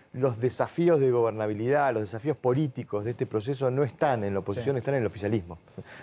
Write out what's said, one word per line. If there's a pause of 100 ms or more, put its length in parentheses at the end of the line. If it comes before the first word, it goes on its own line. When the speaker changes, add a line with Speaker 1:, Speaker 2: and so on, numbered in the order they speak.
(120)
Speaker 1:
los
desafíos
de
gobernabilidad,
los
desafíos
políticos
de
este
proceso
no
están
en
la
oposición,
Speaker 2:
Sí.
Speaker 1:
están
en
el
oficialismo. (440)